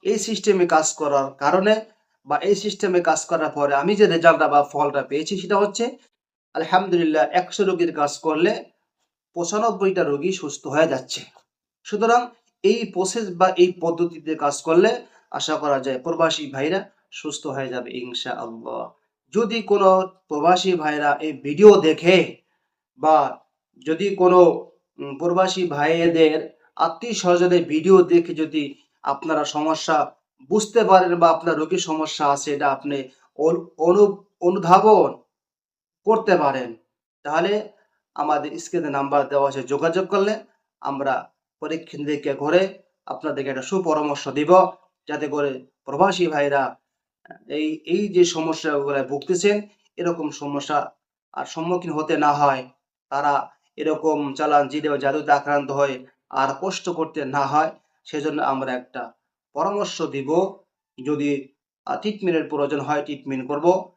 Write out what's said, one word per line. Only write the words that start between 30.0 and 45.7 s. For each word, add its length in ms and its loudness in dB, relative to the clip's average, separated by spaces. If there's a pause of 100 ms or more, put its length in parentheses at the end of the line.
বুঝতে 340 2
পারেন 320 6
বা 140 6
আপনার 280 0
রোগীর 300 -4
সমস্যা 380 -4
আছে, 260 0
এটা 180 -2
আপনি 260 -6 (420)
অনু-, 280 0 (120)
অনু-, 380 4 (240)
অনুধাবন 680 6 (960)
করতে 300 2
পারেন, 320 -2 (560)
তাহলে 280 -2 (640)
আমাদের 420 -2
স্ক্রিনে 320 -6
নাম্বার 380 0
দেওয়া 200 0
আছে, 140 -6
যোগাযোগ 440 -2
করলে 280 0 (480)
আমরা 320 -4 (480)
পরীক্ষা 360 -10
নিরীক্ষা 360 -4
করে 260 2 (460)
আপনাদেরকে 440 -8
একটা 180 -8
সুপরামর্শ 600 -2
দিব, 220 -2 (580)
যাতে 200 -6
করে 220 -2 (340)